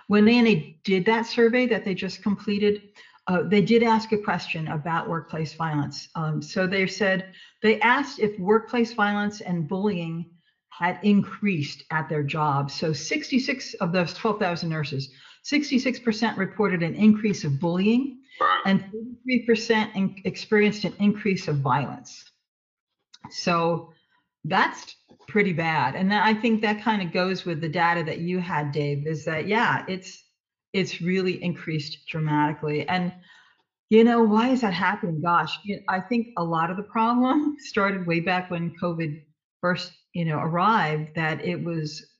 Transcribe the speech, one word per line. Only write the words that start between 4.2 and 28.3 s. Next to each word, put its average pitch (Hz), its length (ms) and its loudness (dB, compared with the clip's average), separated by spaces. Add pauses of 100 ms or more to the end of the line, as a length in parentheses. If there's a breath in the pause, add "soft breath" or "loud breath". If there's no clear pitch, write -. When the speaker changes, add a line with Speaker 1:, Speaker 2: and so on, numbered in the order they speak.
Speaker 1:
about 165 400 -4
workplace 160 460 -6
violence. 147 600 -4
Um, 156 260 -2
so 185 240 -2
they 190 200 0
said, 190 460 -2 (300 loud breath)
they 220 180 4
asked 254 380 2
if 208 200 0
workplace 220 540 2
violence 208 480 -2
and 170 280 -4
bullying 175 600 -4 (400)
had 180 320 -4
increased 202 880 2
at 160 180 -2
their 151 140 -2
job. 143 480 -2
So 160 220 -4
sixty-six 277 800 -4
of 175 180 -4
those 180 220 0
twelve 208 240 -2
thousand 175 300 -2
nurses, 147 420 -4 (320 loud breath)
sixty-six 285 580 0
percent 220 380 -2
reported 185 440 0
an 165 120 -2
increase 214 500 4
of 139 160 0
bullying, 202 600 0 (200 loud breath)
Speaker 2:
Wow. 185 260 2
Speaker 1:
and 196 140 4
thirty-three 240 680 -4
percent 220 480 2
in-, 190 300 -2
experienced 208 600 2
an 175 140 -2
increase 202 500 2
of 147 100 0
violence. - 640 -2 (1080)
So 170 640 -2 (560 soft breath)
that's 208 460 -2 (320)
pretty 196 260 2
bad. 156 440 -2
And 190 160 0
that, 208 120 2
I 220 80 4
think 220 300 0
that 214 180 0
kind 214 220 0
of 165 100 -6
goes 185 320 -2
with 165 160 -4
the 160 80 -4
data 170 360 0
that 151 140 -6
you 175 200 -2